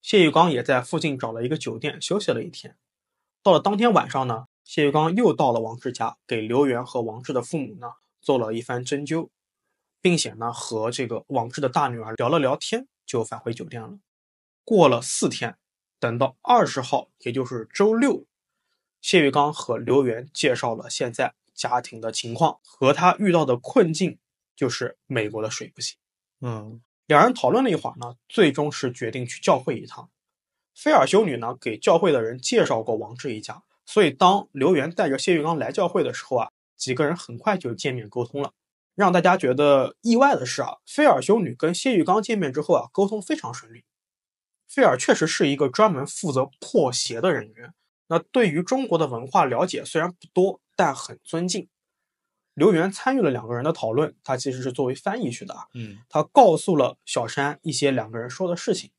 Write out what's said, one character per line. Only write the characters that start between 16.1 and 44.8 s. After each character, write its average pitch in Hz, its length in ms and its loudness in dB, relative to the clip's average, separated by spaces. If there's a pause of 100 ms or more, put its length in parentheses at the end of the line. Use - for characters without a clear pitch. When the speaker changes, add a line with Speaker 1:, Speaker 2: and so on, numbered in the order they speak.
Speaker 1:
到 135 240 -2
二 233 240 4
十 131 140 -4
号， 127 300 -4 (100)
也 123 140 -8
就 131 120 -2
是 117 280 -10
周 214 200 4
六， 233 320 2 (760)
谢 - 180 4
玉 143 100 4
刚 147 240 2
和 - 240 -4
刘 127 280 2
源 120 280 -4
介 131 220 2
绍 117 180 -4
了 - 160 -12
现 123 220 -6
在 127 220 -4 (200)
家 123 260 -2
庭 117 220 -12
的 113 100 -6
情 117 220 -8
况， 151 300 0
和 - 280 0
他 175 260 4
遇 190 140 2
到 160 140 4
的 127 100 2
困 160 380 2
境 156 260 -4 (360)
就 135 120 -2
是 120 300 -6 (100)
美 110 220 -2
国 107 120 -6
的 110 80 -4
水 - 240 -10
不 - 80 -16
行。 - 160 -10 (440)
Speaker 2:
嗯。 113 400 -10 (260)
Speaker 1:
两 151 140 8
人 233 140 6
讨 - 160 2
论 247 120 2
了 254 60 0
一 170 60 0
会 - 160 -8
儿 - 60 -20
呢， 120 180 -14 (120)
最 175 240 2
终 147 200 -4
是 135 200 -6
决 117 200 -10
定 127 160 -8
去 - 120 -14
教 156 200 2
会 - 180 -6
一 113 80 -12
趟。 - 240 -20 (640)
菲 - 180 0
尔 185 140 8
修 208 180 4
女 143 140 -2
呢， 117 180 -8
给 110 220 -6
教 165 220 4
会 202 120 4
的 131 80 2
人 117 200 -4
介 208 260 2
绍 120 160 -2
过 113 140 -2
王 107 200 -10
志 127 200 -8
一 110 40 -12
家， - 220 -16 (240)
所 214 180 2
以 156 60 4
当 190 420 4
刘 143 240 2
源 147 160 -2
带 170 160 -2
着 135 120 -2
谢 180 160 0
玉 147 80 0
刚 165 120 -2
来 127 160 -4
教 185 160 0
会 170 160 0
的 123 80 -2
时 - 140 -12
候 127 120 -2
啊， 110 120 -2 (260)
几 131 200 -6
个 151 100 0
人 160 100 -2
很 120 220 -16
快 196 220 -2
就 117 160 -6
见 135 180 -4
面 110 160 -10
沟 120 160 -4
通 143 160 -10
了。 - 120 -8 (420)
让 185 180 2
大 175 80 4
家 185 160 6
觉 127 160 0
得 139 480 4
意 233 140 4
外 277 180 6
的 127 140 -4
是 131 160 -6
啊， - 200 -8
菲 - 220 0
尔 151 160 6
修 196 160 2
女 143 160 -2
跟 160 220 -2
谢 262 200 0
玉 165 80 4
刚 202 200 2
见 226 120 -2
面 160 160 -2
之 139 80 -4
后 165 140 0
啊， - 180 2
沟 196 160 0
通 214 140 -6
非 302 140 -4
常 120 180 -10
顺 113 180 -16
利。 113 120 -20 (840)
菲 - 140 -2